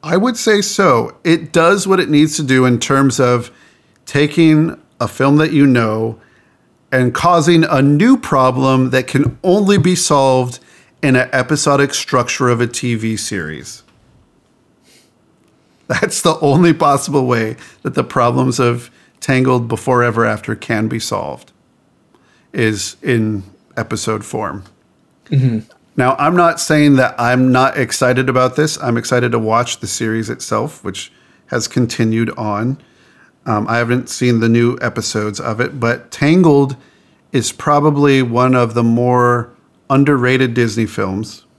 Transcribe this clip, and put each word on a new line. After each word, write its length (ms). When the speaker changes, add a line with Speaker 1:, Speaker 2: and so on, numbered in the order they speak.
Speaker 1:
I 160
would 180
say 240
so. 640
It 280
does 360
what 120
it 100
needs 260
to 60
do 240
in 120
terms 420
of 300
taking 720
a 80
film 300
that 140
you 140
know 520
and 220
causing 500
a 160
new 380
problem 720
that 160
can 360
only 360
be 160
solved 640
in 140
an 160
episodic 600
structure 560
of 100
a 60
T 300
V 200
series. 680
That's 360
the 180
only 340
possible 520
way 300
that 120
the 100
problems 560
of 300
Tangled 480
Before 340
Ever 240
After 280
can 340
be 100
solved, 540
is 500
in 400
episode 480
form. 400
Speaker 2:
Mm-hmm. 340
Speaker 1:
Now, 220
I'm 180
not 240
saying 360
that 240
I'm 320
not 240
excited 520
about 280
this. 260
I'm 140
excited 360
to 60
watch 420
the 60
series 440
itself, 540
which 280
has 220
continued 720
on. 400
Um, 220
I 100
haven't 300
seen 320
the 80
new 320
episodes 600
of 200
it, 200
but 300
Tangled 640
is 200
probably 680
one 320
of 200
the 100
more 640
underrated 640
Disney 320
films. 580